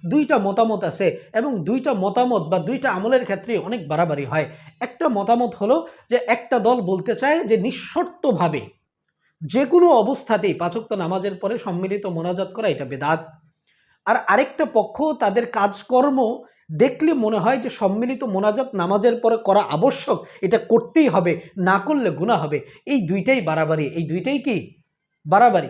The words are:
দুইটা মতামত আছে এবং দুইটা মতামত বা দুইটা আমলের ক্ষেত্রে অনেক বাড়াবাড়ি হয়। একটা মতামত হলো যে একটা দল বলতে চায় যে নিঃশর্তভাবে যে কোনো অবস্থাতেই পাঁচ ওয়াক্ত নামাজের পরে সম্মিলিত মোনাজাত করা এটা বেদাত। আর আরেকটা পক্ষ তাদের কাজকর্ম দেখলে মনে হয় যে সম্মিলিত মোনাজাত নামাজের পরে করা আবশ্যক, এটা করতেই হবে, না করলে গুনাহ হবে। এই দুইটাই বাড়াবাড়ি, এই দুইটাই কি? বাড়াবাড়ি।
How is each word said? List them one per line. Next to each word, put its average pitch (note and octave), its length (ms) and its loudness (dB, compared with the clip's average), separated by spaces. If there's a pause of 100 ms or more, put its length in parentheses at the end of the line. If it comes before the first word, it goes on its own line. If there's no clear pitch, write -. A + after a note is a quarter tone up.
দুইটা C#4 320 2
মতামত G3+ 460 0
আছে F3 320 -2 (180)
এবং A3+ 300 -2
দুইটা B3+ 300 -2
মতামত G#3 480 0
বা E3 160 -2
দুইটা A#3+ 320 -2
আমলের A3+ 320 0
ক্ষেত্রে G#3 360 -4
অনেক F3 300 -8
বাড়াবাড়ি D3+ 360 0
হয়। C3+ 260 -4 (300)
একটা - 280 -4
মতামত A3 460 0
হলো C#4 320 0 (240)
যে A#3+ 60 2 (100)
একটা B3 320 0
দল A#3 220 2
বলতে F#3+ 340 -4
চায় D4 300 0
যে G#3 120 2
নিঃশর্তভাবে G3+ 1040 -2 (840)
যে A#3 200 0
কোনো F4 240 6
অবস্থাতেই G#3+ 680 2
পাঁচ E3+ 220 -4
ওয়াক্ত A3+ 160 -8
নামাজের F#3+ 420 -4
পরে G#3 240 -6
সম্মিলিত G3 480 -6
মোনাজাত F3+ 460 -4
করা A3 160 -4
এটা C#3+ 160 -4
বেদাত। C#3+ 420 -2 (760)
আর G#3+ 120 2 (100)
আরেকটা C4 380 2
পক্ষ - 380 -2 (180)
তাদের A3+ 260 0
কাজকর্ম B3 960 0 (300)
দেখলে C4 400 2
মনে A3 260 0
হয় A3+ 180 2
যে A#3+ 120 -6
সম্মিলিত A3+ 560 -2
মোনাজাত G#3+ 500 -2
নামাজের G3+ 420 2
পরে A#3 200 2
করা G#3 240 4
আবশ্যক, A3 680 0 (160)
এটা G3 160 2
করতেই A#3 500 2
হবে, E3+ 320 2 (160)
না F#3+ 220 2
করলে C4 320 0
গুনাহ E3+ 340 0
হবে। C#3+ 160 -4 (260)
এই B3+ 200 0
দুইটাই G3+ 340 0
বাড়াবাড়ি, D#3 460 -2
এই E3 200 -6
দুইটাই F#3 320 -4
কি? G#3+ 360 -4 (520)
বাড়াবাড়ি। F#3+ 420 4